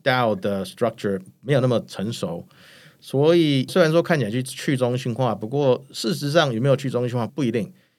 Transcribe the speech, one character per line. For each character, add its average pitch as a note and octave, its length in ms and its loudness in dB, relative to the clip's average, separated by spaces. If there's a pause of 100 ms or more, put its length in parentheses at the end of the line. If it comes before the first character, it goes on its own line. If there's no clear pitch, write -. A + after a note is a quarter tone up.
dao B2 360 2
的 G2 260 -2
structure G2 560 -2 (200)
没 B2+ 120 -2
有 B2+ 80 2
那 C3 60 2
么 A2+ 200 2
成 G#2 240 -6
熟， F2 320 -8 (560)
所 D3+ 360 2
以 C#3+ 340 4
虽 F#3+ 100 2
然 D#3+ 120 4
说 E3+ 100 4
看 E3+ 160 0
起 A#2+ 80 0
来 G2+ 60 -4
去， B2+ 100 -2
去 - 340 -4
中 B2 220 0
心 B2+ 160 -4
化， A2+ 220 0
不 G#2+ 120 -8
过 C3 440 0
事 G3 240 -4
实 C#3+ 160 -4
上 D#3 200 4
有 A2 80 -2
没 C3 80 0
有 C3+ 80 4
去 C3 140 -4
中 A#2+ 180 -2
心 A#2 80 -6
化 A#2 120 -2
不 D3 160 -6
一 A2+ 80 0
定。 A2 200 -4 (280)